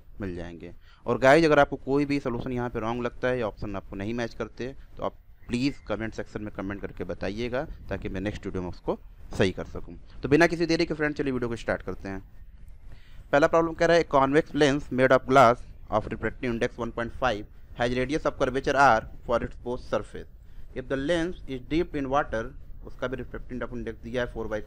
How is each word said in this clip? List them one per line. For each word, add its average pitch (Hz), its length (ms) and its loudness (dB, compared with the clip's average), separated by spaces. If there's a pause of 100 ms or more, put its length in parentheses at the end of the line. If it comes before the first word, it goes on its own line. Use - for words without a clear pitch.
(200)
मिल 95 160 -6
जाएंगे। 85 360 -12 (340)
और 117 120 0
guys, 139 260 8
अगर 147 140 6
आपको 143 180 6
कोई 139 280 0
भी 143 160 0
solution 123 320 -4
यहाँ 123 180 -4
पे 120 100 -6
wrong 117 220 -2
लगता 120 260 -2
है 127 100 0
या 117 80 0
option 101 300 -6
आपको 98 200 -10
नहीं 101 180 -4
match 117 200 -4
करते 120 400 -8 (220)
तो - 60 -12
आप 98 160 -6 (300)
please 127 400 -2
comment 107 260 -4
section 107 280 -8
में 107 120 -8
comment 98 260 -6
करके 95 240 -8
बताइएगा, 110 600 -4 (240)
ताकि 98 200 -6
मैं 95 120 -6
next 101 260 -4
video 92 160 -4
में 90 60 -4
उसको - 300 -4 (400)
सही 95 140 4
कर 82 140 -6
सकूँ। 85 320 -12 (240)
तो 127 60 -2
बिना 156 180 8
किसी 170 200 0
देरी 165 200 2
के 160 80 -2
फ्रेंड, 151 200 -2
चलिए 143 180 -2
video 120 160 -2
को 117 80 -4
start 92 260 -2
करते 92 260 -8
हैं। 95 140 -8 (1120)
पहला 147 140 8
प्रॉब्लम 165 280 4
कह 165 120 2
रहा 165 100 8
है, 165 60 6
कॉन्वेक्स 143 520 4
लेंस 147 360 4
made 127 280 6
of 120 100 -8
glass 123 380 8 (260)
of 107 160 2
refractive 113 440 -4
index 117 260 -2
one 113 140 -6
point 117 300 -6
five 107 220 0 (340)
has 123 180 2
radius 131 320 0
of 135 100 0
curvature 135 420 0
R 120 200 8 (260)
for 120 180 2
its 123 180 -8
both 123 220 -6
surface। 101 440 -4 (480)
If 127 140 -8
the 139 80 -2
lens 165 400 0 (160)
is 123 160 -8
dipped 165 300 -2
in 135 100 -4
water, 135 320 0 (440)
उसका 123 220 -6
भी 131 80 -6
refractive 120 560 -8
index 113 300 -8
दिया 120 200 -4
है 123 120 -6
four 113 160 -6
by 107 160 -4